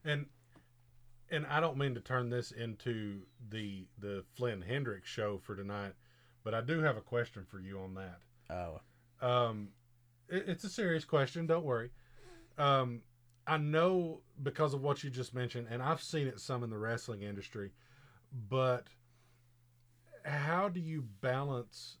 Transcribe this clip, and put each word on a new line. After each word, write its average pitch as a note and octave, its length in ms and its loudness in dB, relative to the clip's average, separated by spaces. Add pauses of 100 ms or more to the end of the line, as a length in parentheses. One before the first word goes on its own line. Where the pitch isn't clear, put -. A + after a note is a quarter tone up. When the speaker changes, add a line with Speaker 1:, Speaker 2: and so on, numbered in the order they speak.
Speaker 1:
And, D3 220 0 (1040)
and D3 160 0
I D3 160 2
don't D3+ 160 2
mean C#3 180 2
to A2 60 -6
turn B2 280 2
this A#2+ 220 0
into A2 720 -4 (280)
the, G2+ 360 -6 (140)
the G2+ 260 -4 (100)
Flynn A#2 260 -2
Hendricks A2 460 -4
show G#2 300 0
for G2 180 -8
tonight, G2 380 -4 (500)
but A2 100 -2
I A#2 60 2
do D#3 220 0
have C#3 160 4
a G#2 40 -6
question A2 440 -2
for G2 160 -12
you G2 180 -8
on F#2+ 160 -8
that. F#2 240 -10 (300)
Speaker 2:
Oh. E2+ 320 -4 (440)
Speaker 1:
Um, A2+ 440 2 (580)
it, F#3 220 -2
it's F3 160 -4
a F#3+ 40 -4
serious E3+ 360 0
question. D#3+ 420 2
Don't E3 160 4
worry. B2 260 0 (680)
Um, C3 440 4 (460)
I D#3 80 4
know D#3+ 640 4 (240)
because C#3+ 300 2
of C#3 80 0
what C#3+ 240 2
you C#3 40 -2
just B2 240 -4
mentioned, A#2+ 360 -2
and A#2+ 120 -2
I've D3+ 220 0
seen D3 240 0
it - 140 -4
some B2+ 240 -2
in A2+ 40 -4
the A2 80 -4
wrestling A2 440 -2
industry, G2+ 500 -6 (800)
but C3 380 2 (1400)
how D3+ 440 2
do F3+ 100 -2
you D#3+ 220 -2 (200)
balance C3 800 -2